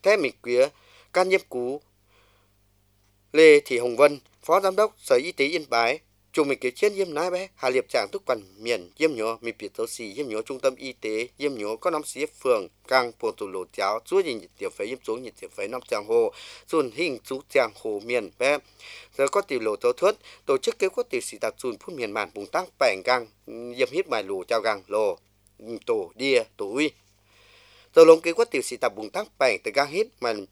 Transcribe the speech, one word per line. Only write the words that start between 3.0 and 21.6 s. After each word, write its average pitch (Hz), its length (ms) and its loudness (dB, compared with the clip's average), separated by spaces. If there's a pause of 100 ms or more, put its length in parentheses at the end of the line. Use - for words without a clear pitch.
Lê 151 280 10
Thị 123 180 -2
Hồng 120 180 -2
Vân, 143 220 6 (240)
Phó 180 180 2
Giám 190 160 -2
đốc 214 260 2
Sở 131 220 2
Y - 80 -8
tế 139 140 0
Yên 160 220 -4
Bái, 117 300 0 (340)
chủ 156 120 0
mình 139 140 -2
cứu 123 160 -4
chết 208 180 0
Diêm 185 220 -6
Nai 175 160 -4
bé, 185 240 -6
Hà 131 160 -2
Liệp 127 180 0
Tràng 107 240 -2
Túc - 140 -10
Quản 113 160 -2 (160)
miền 107 400 -6
Diêm 151 180 0
Nhò, 113 240 -4
mình 117 180 -10
biệt 101 180 -12
tấu 113 100 -4
xì 104 280 -12
Diêm 139 140 -8
Nhò 110 140 -6
trung 131 180 -12
tâm 131 160 0
y 131 160 -14
tế, 110 360 -6 (100)
Diêm 139 160 -4
Nhò 107 220 -8
có 180 140 -4
năm 151 140 -4
xí 143 220 -8 (140)
phường, 107 280 0 (200)
càng 123 320 2
buồn 110 160 -4
thủ 101 120 -8
lộ 92 240 -8
cháo, 104 320 -2
chúa 190 180 0
gì 147 120 -4
nhiệt 95 240 -14
tiểu 95 120 -6
phế 101 160 -10
Diêm 127 180 -10
xuống 117 180 -8
nhiệt 113 180 -16
tiểu 87 160 -16
phế 101 120 -8
năm 123 200 -10
Tràng 104 180 -4
Hồ, 113 260 2 (360)
xuân 143 260 0
hình 143 300 -4
chú 135 160 -8 (100)
Tràng 117 220 2 (100)
Hồ 104 220 -6
miền 117 340 -4
bé. 139 200 0 (600)
Giờ 139 100 2
có 202 120 0
tiểu 135 200 -6
lộ 107 160 -4
tấu 123 160 0
thuất, 202 240 0 (300)
tổ 135 120 2
chức - 200 -4
kêu 185 120 0
có 247 120 -6
tiểu 123 180 -6
sĩ - 180 -14
tạc 110 200 -6
xuân 117 220 -8